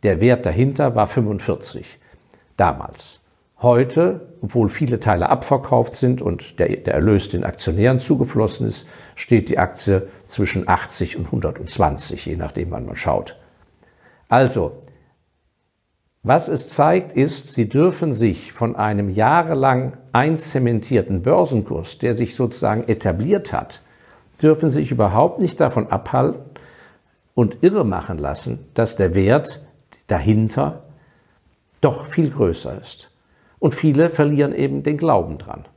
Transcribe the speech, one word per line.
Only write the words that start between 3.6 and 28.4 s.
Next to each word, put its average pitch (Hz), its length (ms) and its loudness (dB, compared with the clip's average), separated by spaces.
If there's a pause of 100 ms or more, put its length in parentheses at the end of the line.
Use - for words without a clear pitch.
Heute, 131 680 2 (140)
obwohl 110 260 0
viele 123 320 -2
Teile 87 300 2
abverkauft 127 640 0
sind 123 260 0
und - 380 -6
der, 85 100 2
der - 240 -4
Erlös 90 380 4
den - 140 -4
Aktionären 107 540 0
zugeflossen 123 680 0
ist, - 200 -6 (280)
steht - 340 2
die - 100 0
Aktie 95 500 0 (180)
zwischen - 420 -2
achtzig - 480 -2
und 87 160 -6
hundertundzwanzig, - 960 -4
je 78 100 -6
nachdem, 82 340 -6
wann - 140 -8
man - 120 -10
schaut. - 400 -4 (920)
Also, 120 440 2 (1500)
was 165 260 2
es 156 200 -4
zeigt, 170 480 0
ist, 143 360 0
Sie 113 160 0
dürfen 165 440 2
sich 107 400 -2
von - 240 -4
einem 104 320 0
jahrelang 131 840 2 (180)
einzementierten 120 1120 0
Börsenkurs, 127 760 0
der 120 140 0
sich 110 220 -4
sozusagen 120 500 -2
etabliert 110 680 -2
hat, - 280 -8 (640)
dürfen 156 260 4
sich 143 220 0
überhaupt 113 500 2
nicht 185 200 -2
davon 135 260 0
abhalten - 560 -2 (920)
und - 280 0
irre 185 220 4
machen 92 340 -4
lassen, 71 400 -6 (160)